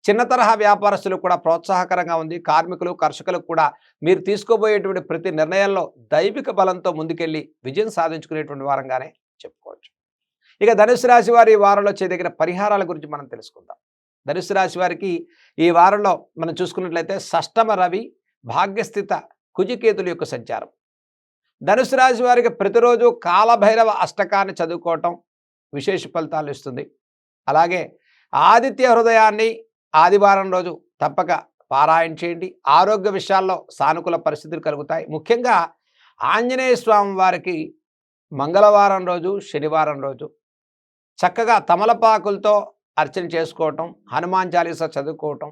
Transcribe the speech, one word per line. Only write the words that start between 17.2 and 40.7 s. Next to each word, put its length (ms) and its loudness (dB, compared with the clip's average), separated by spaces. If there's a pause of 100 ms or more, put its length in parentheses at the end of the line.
రవి, 320 -2 (420)
భాగ్యస్థిత 680 -4 (420)
కుజకేతుల 580 -2
యొక్క 200 -8
సంచారం. 360 -10 (920)
ధనుసు 340 0
రాశి 280 2
వారికి 260 2
ప్రతిరోజు 580 2 (200)
కాలభైరవ 640 4 (160)
అష్టకాన్ని 540 -4
చదువుకోవటం 540 -4 (600)
విశేష 340 -4
ఫలితాలు 480 -6
ఇస్తుంది. 280 -12 (640)
అలాగే 340 2 (520)
ఆదిత్య 540 4
హృదయాన్ని 600 4 (440)
ఆదివారం 640 6
రోజు 160 -4 (300)
తప్పక 300 -2 (400)
పారాయణ 500 2
చేయండి. 260 -8 (200)
ఆరోగ్య 500 4
విషయాల్లో 380 0 (220)
సానుకూల 480 -2
పరిస్థితులు 400 -6
కలుగుతాయి. 380 -6 (100)
ముఖ్యంగా 420 0 (640)
ఆంజనేయ 560 0
స్వామి 460 0
వారికి 340 0 (760)
మంగళవారం 800 4
రోజు, 280 -4
శనివారం 600 -4
రోజు 260 -10 (920)